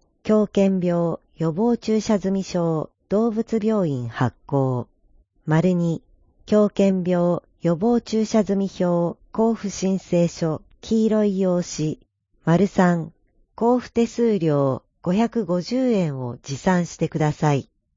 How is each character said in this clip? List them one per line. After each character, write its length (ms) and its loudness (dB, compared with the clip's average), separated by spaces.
狂 240 2
犬 340 2
病 380 -2
予 160 -2
防 240 0
注 240 -2
射 180 0
済 120 -4
み 140 -2
証、 460 -2
動 220 0
物 320 -4
病 260 0
院 200 -4
発 280 -2
行。 420 -2
丸 280 2
二、 300 0
狂 240 4
犬 340 2
病 360 2
予 120 2
防 260 0
注 240 -2
射 200 2
済 100 -2
み 140 -2
票 500 -2
交 240 0
付 140 -8
申 280 -2
請 300 0
書、 340 -4
黄 260 0
色 180 2
い 160 0
用 220 2
紙。 360 -4
丸 240 4
三、 440 0
交 220 2
付 100 -14
手 160 0
数 320 0
料 440 0
五 140 -2
百 320 0
五 160 -2
十 300 -2
円 280 -2
を 220 -8
持 140 -8
参 280 0
し 120 -14
て 120 -2
く 100 -6
だ 140 2
さ 220 0
い。 160 -4